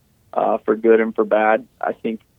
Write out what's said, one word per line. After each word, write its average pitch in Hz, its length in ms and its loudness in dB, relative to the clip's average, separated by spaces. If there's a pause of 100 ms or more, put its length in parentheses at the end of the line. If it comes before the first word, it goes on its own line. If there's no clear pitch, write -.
(340)
uh, 107 240 -2
for 110 180 -2
good 113 240 4
and 113 140 -2
for 110 100 0
bad. 107 420 0 (140)
I - 140 -6
think, - 260 -8 (180)